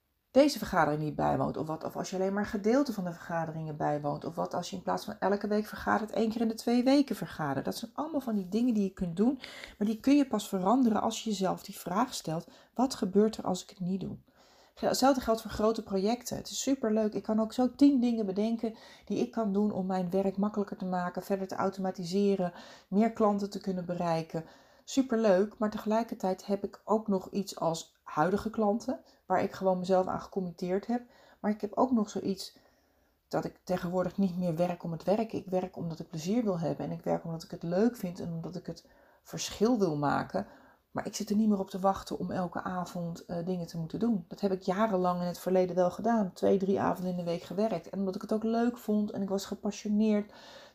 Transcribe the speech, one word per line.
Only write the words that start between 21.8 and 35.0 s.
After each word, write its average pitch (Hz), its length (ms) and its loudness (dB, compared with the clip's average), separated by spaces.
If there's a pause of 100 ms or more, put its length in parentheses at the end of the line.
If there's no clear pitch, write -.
meer 220 240 4
klanten 202 380 2
te 190 100 -8
kunnen 185 240 -4
bereiken. 165 600 -2 (400)
Superleuk, 220 720 4
maar 214 120 0
tegelijkertijd 214 760 -2
heb 202 180 -2
ik - 200 -12
ook 220 240 0
nog 185 220 0
iets - 280 -4
als 165 440 -2
huidige 190 480 0
klanten, 208 500 0 (260)
waar 180 160 2
ik 196 100 -2
gewoon 185 260 2
mezelf 185 280 2
aan - 140 -4
gecommitteerd 180 640 -4
heb. 240 160 -2 (380)
Maar 202 100 0
ik 214 100 -4
heb 214 140 -6
ook 254 160 2
nog 220 200 2
zoiets - 460 -6 (720)
dat 156 160 -2
ik - 200 -10
tegenwoordig 180 520 -2
niet 180 220 2
meer 175 180 0
werk 175 260 0
om 170 100 -6
het 160 120 -10